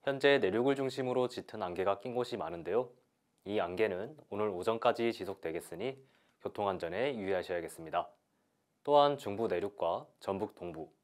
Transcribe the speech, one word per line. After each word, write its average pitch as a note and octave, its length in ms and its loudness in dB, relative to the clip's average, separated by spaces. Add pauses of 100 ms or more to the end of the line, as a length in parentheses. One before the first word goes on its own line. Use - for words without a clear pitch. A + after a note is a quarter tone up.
현재 C#3 360 4
내륙을 A#2+ 380 4
중심으로 B2+ 500 0
짙은 A2 340 -8
안개가 F#2+ 380 0
낀 B2 160 -10
곳이 B2 220 -2
많은데요. F2 520 -2 (560)
이 G#2 140 -2
안개는 G2 580 -2 (140)
오늘 G#2 180 0
오전까지 A2+ 640 0
지속되겠으니 F#2+ 880 -6 (420)
교통안전에 G2+ 760 -2
유의하셔야겠습니다. F2 920 -2 (760)
또한 C#3+ 340 6
중부 G#2 300 -2
내륙과 F2 580 0 (140)
전북 G2 340 -2
동부 D#2+ 340 -10 (160)